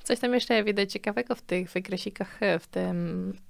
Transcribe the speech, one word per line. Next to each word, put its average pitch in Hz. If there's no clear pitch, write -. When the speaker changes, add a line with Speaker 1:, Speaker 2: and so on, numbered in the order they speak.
Speaker 1:
coś 247
tam 247
jeszcze 233
widzę 202
ciekawego 220
w -
tych 180
wykresikach, 185
e, 202
w -
tym 175
Speaker 2:
W 95